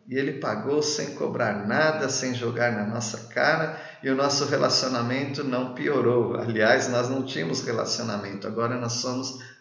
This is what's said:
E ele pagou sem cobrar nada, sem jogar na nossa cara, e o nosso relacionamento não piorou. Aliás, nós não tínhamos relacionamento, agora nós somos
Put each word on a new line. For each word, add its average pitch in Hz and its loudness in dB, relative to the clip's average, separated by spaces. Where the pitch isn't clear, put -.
E 127 -4
ele 135 0
pagou 127 0
sem - -2
cobrar 107 -2
nada, 139 2
sem 131 -2
jogar 117 0
na 104 -2
nossa 117 -6
cara, 156 2
e 135 0
o 135 2
nosso 139 2
relacionamento 135 0
não 127 -2
piorou. 123 2
Aliás, 113 4
nós 123 2
não 135 -2
tínhamos 156 -2
relacionamento, 107 -4
agora 117 0
nós 120 -2
somos 127 -4